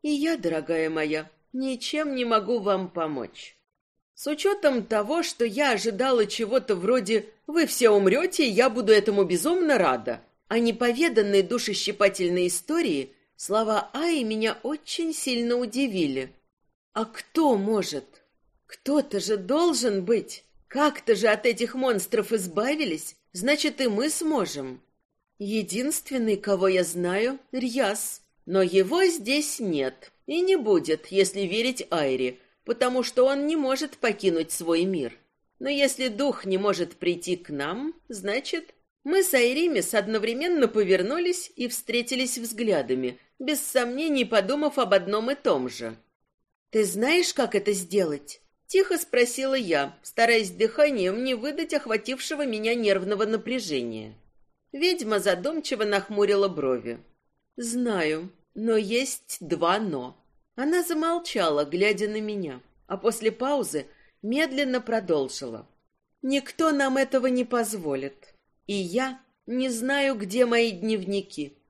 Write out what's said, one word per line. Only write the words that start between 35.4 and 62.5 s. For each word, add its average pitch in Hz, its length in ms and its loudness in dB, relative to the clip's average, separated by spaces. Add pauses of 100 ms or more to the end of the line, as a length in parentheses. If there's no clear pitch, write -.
Но 262 100 -6
если 269 380 0
дух 247 380 -2
не 190 120 0
может 185 380 0
прийти 175 400 -2
к 175 140 -16
нам, 175 440 -6 (140)
значит, 220 640 -6 (300)
мы 370 200 2
с 359 100 0
Айримис 262 600 2
одновременно 226 720 0
повернулись 214 880 0
и 247 120 -4
встретились 240 720 -4
взглядами, 160 800 -2 (220)
без 277 200 -2
сомнений 262 680 0
подумав 262 520 0
об 214 160 2
одном 208 380 0
и 285 40 0
том 135 340 0
же. 113 280 -10 (720)
«Ты 214 160 2
знаешь, 247 480 0
как - 220 -2
это 202 180 2
сделать?» 175 680 -2 (260)
тихо 381 300 2
спросила 262 580 0
я, 160 460 0
стараясь 226 500 2
дыханием 220 760 2
не 262 80 0
выдать 294 400 -4
охватившего 262 720 -4
меня 220 280 -2
нервного 202 520 2
напряжения. 151 880 -4 (580)
Ведьма 277 480 0
задумчиво 208 640 -2
нахмурила 202 640 2
брови. 127 520 -2 (580)
Знаю, 202 720 -2 (220)
но 220 240 0
есть 233 640 -2
два 170 380 0
«но». 147 360 -6 (400)
Она 320 280 0
замолчала, 311 840 0
глядя 196 420 0
на 214 140 -4
меня, 185 400 -6 (260)